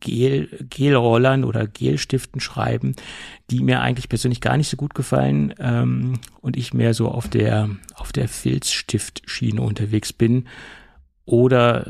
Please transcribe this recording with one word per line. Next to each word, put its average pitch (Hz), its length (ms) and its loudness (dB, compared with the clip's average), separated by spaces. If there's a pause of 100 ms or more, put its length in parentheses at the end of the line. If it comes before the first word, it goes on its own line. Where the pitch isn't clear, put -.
Gel, 135 680 0
Gelrollern 131 760 4
oder 113 240 0
Gelstiften 135 720 -2
schreiben, 120 560 -2 (540)
die 123 120 2
mir 127 180 4
eigentlich 127 280 -2
persönlich 123 320 -2
gar 127 160 2
nicht 151 120 2
so - 80 -6
gut 143 180 -6
gefallen, 139 640 0
ähm, 123 600 0 (240)
und 127 140 -4
ich 123 160 -6
mehr 117 220 2
so 113 140 0
auf 120 200 -4
der, 107 400 2 (280)
auf - 160 -10
der 131 140 -2
Filzstiftschiene - 1300 -4
unterwegs 107 540 -2
bin. 120 340 2 (800)
Oder 120 600 4